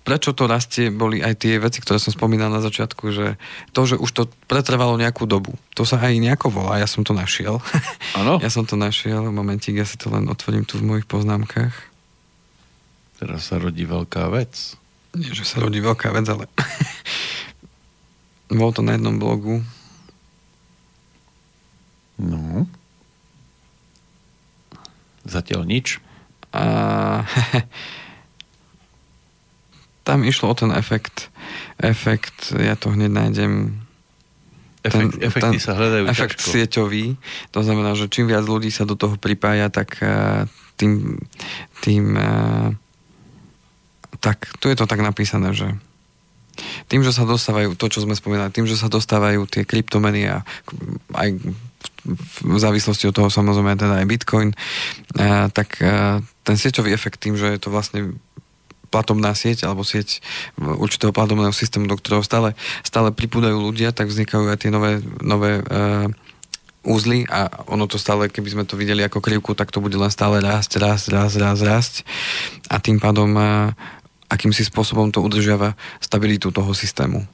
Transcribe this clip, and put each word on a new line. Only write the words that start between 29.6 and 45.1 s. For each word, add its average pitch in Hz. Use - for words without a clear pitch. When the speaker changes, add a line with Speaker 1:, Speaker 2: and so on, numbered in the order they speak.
Speaker 1:
tam 139
išlo 113
o 117
ten 113
efekt, -
efekt, -
ja 107
to 107
hneď 104
nájdem. 104
Speaker 2:
Efekt-, 110
Speaker 1:
Ten, -
Speaker 2:
efekty 120
Speaker 1:
ten -
Speaker 2:
sa 107
hľadajú 110
Speaker 1:
efekt 120
Speaker 2:
ťažko. -
Speaker 1:
sieťový, 110
to -
znamená, 107
že 104
čím 120
viac 110
ľudí 110
sa 107
do 104
toho 104
pripája, 104
tak, -
e, 104
tým, 104
tým, 104
e, 104
tak, -
tu -
je 135
to 113
tak 107
napísané, 101